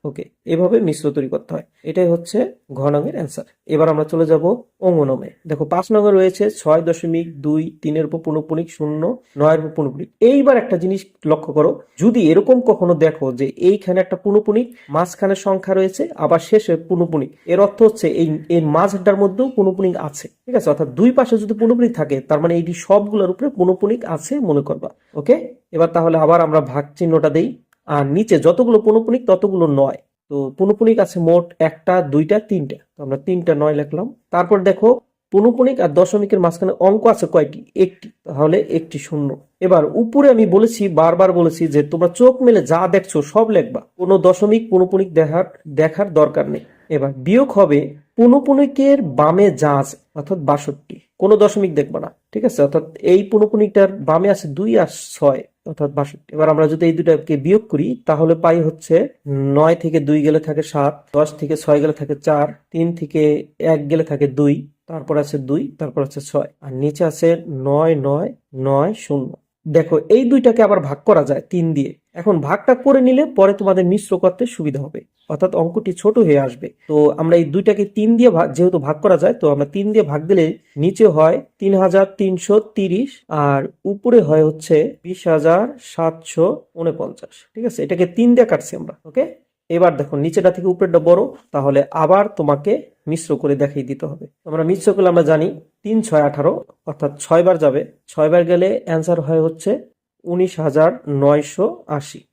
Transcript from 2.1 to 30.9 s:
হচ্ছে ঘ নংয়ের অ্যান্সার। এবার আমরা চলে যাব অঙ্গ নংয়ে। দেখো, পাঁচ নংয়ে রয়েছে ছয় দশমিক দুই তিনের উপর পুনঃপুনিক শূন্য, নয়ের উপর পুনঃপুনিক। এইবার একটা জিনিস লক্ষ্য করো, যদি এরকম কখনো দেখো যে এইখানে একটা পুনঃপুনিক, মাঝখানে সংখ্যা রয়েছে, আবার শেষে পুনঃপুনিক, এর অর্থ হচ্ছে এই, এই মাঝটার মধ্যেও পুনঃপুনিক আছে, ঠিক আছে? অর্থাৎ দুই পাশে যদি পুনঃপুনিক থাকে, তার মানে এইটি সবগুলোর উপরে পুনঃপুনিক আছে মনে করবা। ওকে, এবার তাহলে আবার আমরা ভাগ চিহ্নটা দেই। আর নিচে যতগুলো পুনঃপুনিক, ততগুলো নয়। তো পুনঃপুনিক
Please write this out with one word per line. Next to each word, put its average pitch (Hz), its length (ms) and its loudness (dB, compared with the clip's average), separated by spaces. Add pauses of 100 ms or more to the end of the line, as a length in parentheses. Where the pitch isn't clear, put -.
হচ্ছে 170 260 -4 (400)
ঘ - 20 -8 (140)
নংয়ের 147 240 -4
অ্যান্সার। - 280 -12 (280)
এবার 156 180 2
আমরা 151 200 -2
চলে 165 180 0
যাব 160 140 2 (420)
অঙ্গ 175 120 2 (120)
নংয়ে। 127 220 -6 (180)
দেখো, 151 220 -4
পাঁচ 180 220 -2
নংয়ে 208 200 4
রয়েছে 190 300 2 (160)
ছয় 160 280 2
দশমিক 165 380 -4 (200)
দুই 156 160 -2 (200)
তিনের 151 260 -4
উপর 165 180 -8
পুনঃপুনিক 156 500 -4
শূন্য, 151 260 -6 (380)
নয়ের 156 200 4
উপর 156 160 -10
পুনঃপুনিক। 143 320 -6 (220)
এইবার 277 320 4
একটা - 200 -4
জিনিস 185 180 -4 (300)
লক্ষ্য 156 260 -2
করো, 147 140 2 (320)
যদি 233 180 2 (120)
এরকম 202 240 4 (140)
কখনো 175 240 2 (100)
দেখো 151 220 0 (120)
যে 135 80 -2 (240)
এইখানে 190 340 -2
একটা 185 200 -6
পুনঃপুনিক, 214 420 2 (300)
মাঝখানে 185 380 -2 (120)
সংখ্যা 190 280 -2
রয়েছে, 190 280 -2 (220)
আবার 165 240 2
শেষে 208 260 2 (140)
পুনঃপুনিক, 170 420 -2 (220)
এর 180 140 2
অর্থ 202 200 -8
হচ্ছে 214 200 0 (160)
এই, 160 60 0 (260)
এই 170 80 2 (140)
মাঝটার 196 460 0
মধ্যেও 202 240 0 (100)
পুনঃপুনিক 185 380 0 (140)
আছে, - 180 -16 (180)
ঠিক 247 140 -10
আছে? 165 140 -2
অর্থাৎ 143 160 -2 (100)
দুই 233 200 4
পাশে 233 240 0
যদি 214 180 -6
পুনঃপুনিক 233 400 2
থাকে, 139 160 -2 (120)
তার 151 140 0
মানে 170 160 0
এইটি 170 160 -4 (120)
সবগুলোর 202 480 0
উপরে 277 140 -4 (100)
পুনঃপুনিক 190 420 0 (140)
আছে 160 200 -8 (140)
মনে 143 200 0
করবা। - 220 -8 (300)
ওকে, 233 160 2 (400)
এবার 165 200 2
তাহলে 165 280 2
আবার 165 220 4
আমরা 156 140 2 (120)
ভাগ 143 120 -6 (140)
চিহ্নটা 160 400 0
দেই। - 120 -2 (380)
আর 147 160 0 (120)
নিচে 214 200 0 (100)
যতগুলো 226 400 4
পুনঃপুনিক, 226 440 0
ততগুলো 185 360 0 (140)
নয়। 135 180 -2 (320)
তো 143 60 -8 (220)
পুনঃপুনিক 214 460 2